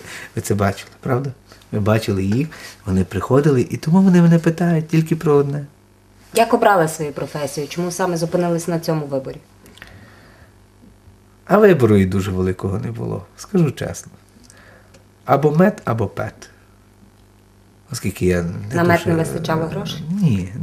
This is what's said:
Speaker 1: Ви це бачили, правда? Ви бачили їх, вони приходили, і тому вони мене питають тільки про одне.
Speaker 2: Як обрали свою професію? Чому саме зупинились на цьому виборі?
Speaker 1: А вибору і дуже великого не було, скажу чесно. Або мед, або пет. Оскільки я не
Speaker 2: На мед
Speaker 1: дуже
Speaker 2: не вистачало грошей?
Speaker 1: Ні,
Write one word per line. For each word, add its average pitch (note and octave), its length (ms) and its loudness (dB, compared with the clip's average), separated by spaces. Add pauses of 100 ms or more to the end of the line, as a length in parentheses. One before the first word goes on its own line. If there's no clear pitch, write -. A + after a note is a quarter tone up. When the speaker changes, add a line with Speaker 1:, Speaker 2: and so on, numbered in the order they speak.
(360)
Speaker 1:
Ви A2+ 60 -8
це - 120 -2
бачили, G2 360 -2 (100)
правда? B2+ 300 -4 (420)
Ви A2 80 -2
бачили G#2 440 0
їх, B2 240 0 (380)
вони F#2 180 0
приходили, C3 640 2
і - 60 -8
тому F3+ 260 2
вони F3+ 200 6
мене E3+ 160 6
питають E3 500 0
тільки D#3+ 280 0
про D#3 180 2
одне. C#3+ 320 2 (680)
Speaker 2:
Як A3+ 200 2
обрали G3+ 340 4
свою D3 240 -6
професію? D3 560 -8
Чому F3 220 -4
саме F3 260 -2
зупинились E3+ 520 -2
на E3 120 -2
цьому D#3 260 -4
виборі? C#3 300 -8 (2000)
Speaker 1:
А F3+ 140 2
вибору C3 380 6
і F#2+ 100 4
дуже F#2+ 240 -4
великого F#2 480 -4
не A#2 120 -8
було, A2+ 360 -8 (100)
скажу E3+ 340 0
чесно. - 420 -10 (1120)
Або C#3+ 260 2
мед, F#3 340 2
або A2+ 220 -2
пет. - 440 -10 (1400)
Оскільки G#2+ 340 -4
я F2+ 160 2
не G#2 320 -8
Speaker 2:
На E3+ 100 2
мед E3+ 140 4
Speaker 1:
дуже F3+ 120 -2
Speaker 2:
не E3 60 2
вистачало D#3+ 500 -4
грошей? - 380 -8 (180)
Speaker 1:
Ні, G2 300 0 (100)